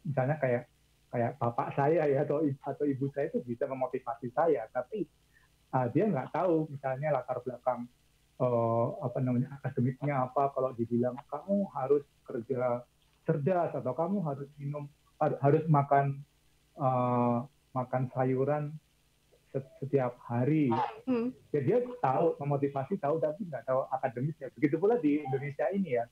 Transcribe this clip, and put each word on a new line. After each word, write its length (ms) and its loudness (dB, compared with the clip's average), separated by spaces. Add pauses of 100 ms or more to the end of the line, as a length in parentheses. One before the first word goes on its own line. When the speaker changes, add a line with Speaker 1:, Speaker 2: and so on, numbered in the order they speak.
Speaker 1:
misalnya 400 -2
kayak, 240 2 (480)
kayak 240 0
bapak 400 -2
saya 320 4
ya, 160 2
atau 160 0
i-, 240 0
atau 240 -2
ibu 240 -2
saya 160 -2
itu 160 -4
bisa 240 -4
memotivasi 640 -6
saya, 400 2
tapi, 320 -4 (720)
eh, 160 2
dia 160 4
nggak 240 -2
tahu 400 0
misalnya 400 -4
latar 320 -2
belakang, 400 -4 (540)
eh, 480 2 (160)
apa 160 -4
namanya, 420 0
akademiknya 720 0
apa. 240 2
Kalau 180 0
dibilang, 540 0
"Kamu 480 -2
harus 320 0 (160)
kerja 600 -2 (420)
cerdas," 480 2
atau 180 -4
"Kamu 300 -2
harus 240 -4 (140)
minum, 260 -6 (320)
har-, 240 0
harus 240 6
makan, 560 4 (560)
eh, 600 2 (340)
makan 400 -2
sayuran 640 0 (800)
se-, 240 -6
setiap 400 0
hari." 480 2 (400)
Speaker 2:
Hmm. 240 0 (160)
Speaker 1:
Ya, 160 0
dia 140 2 (260)
tahu, 320 4
memotivasi 640 -2
tahu, 240 0
tapi 240 -4
nggak 160 -8
tahu 240 0
akademisnya. 640 -4
Begitu 240 0
pula 240 2
di 240 0
Indonesia 480 -4
ini 240 -2
ya. 160 0